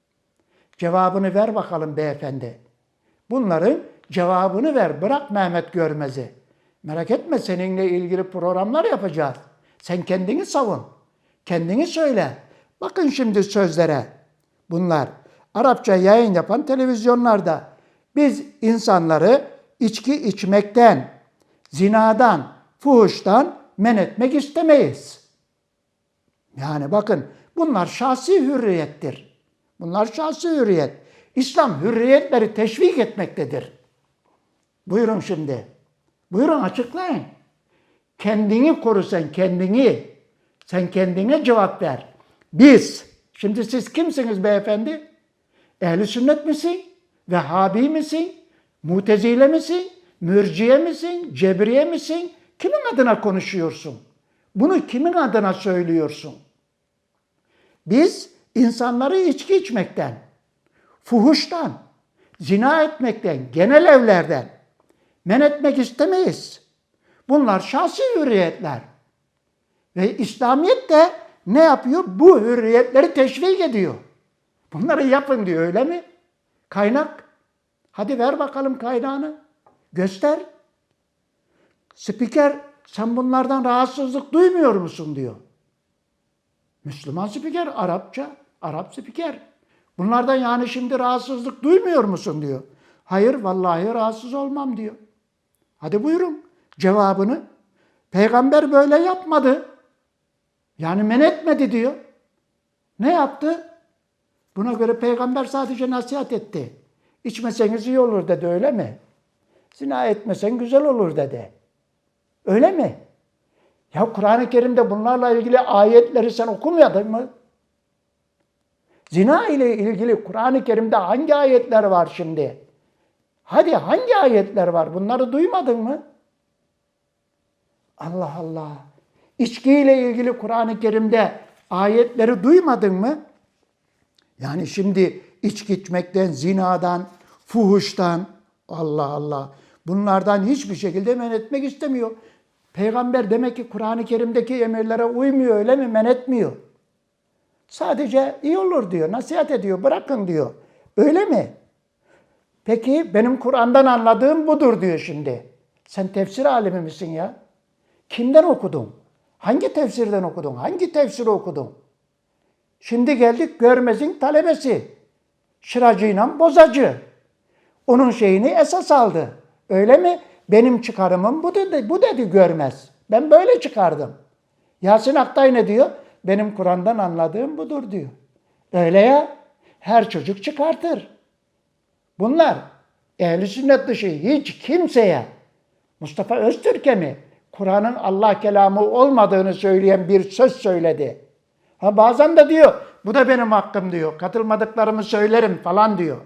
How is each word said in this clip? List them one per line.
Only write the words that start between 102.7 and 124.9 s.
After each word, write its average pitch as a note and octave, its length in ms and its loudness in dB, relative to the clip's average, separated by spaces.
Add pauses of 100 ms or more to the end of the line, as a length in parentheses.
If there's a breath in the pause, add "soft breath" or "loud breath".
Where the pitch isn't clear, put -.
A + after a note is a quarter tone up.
Ne C#4+ 140 0
yaptı? D#4 500 -2 (920)
Buna A#3 180 -4
göre A#3 260 -2
peygamber B3 460 -2
sadece C4 440 -6
nasihat B3+ 420 -6
etti. D#3+ 420 -10 (500)
"İçmeseniz A3+ 640 -4
iyi B3+ 120 0
olur." G#3+ 280 0
dedi, E3+ 200 -2
öyle F#3+ 240 -2
mi? C#3+ 280 -8 (760)
"Zina C4+ 320 -4
etmesen G#3 520 -4
güzel C4 280 2
olur." G#3 300 0
dedi. B2 360 -6 (920)
Öyle B3+ 260 4
mi? A#3 240 -2 (960)
Ya A3+ 200 -2
Kur'an-ı A3 360 2
Kerim'de A#3+ 400 2
bunlarla A#3+ 400 0
ilgili A#3+ 300 2
ayetleri A#3 720 4
sen A3+ 160 -4
okumadın A3 640 2
mı? B3 180 -6 (1800)
Zina C#4 360 2
ile B3 300 0
ilgili G#3+ 460 -2
Kur'an-ı A#3+ 400 -2
Kerim'de A3+ 320 0
hangi B3 400 0
ayetler A#3+ 480 2
var F3+ 320 2
şimdi? D#3+ 520 -6 (760)
Hadi C#4 320 2
hangi F4+ 400 0
ayetler G#3+ 520 0
var? E3 260 -2